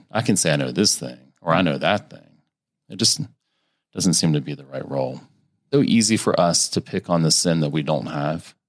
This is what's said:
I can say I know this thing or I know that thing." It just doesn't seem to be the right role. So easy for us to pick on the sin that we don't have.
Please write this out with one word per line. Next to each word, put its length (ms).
I 120
can 160
say 140
I 40
know 160
this 260
thing 220
or 140
I 80
know 160
that 320
thing." 160
It 80
just 240
doesn't 220
seem 180
to 80
be 140
the 100
right 240
role. 320
So 120
easy 340
for 220
us 300
to 120
pick 300
on 100
the 100
sin 280
that 100
we 140
don't 240
have. 480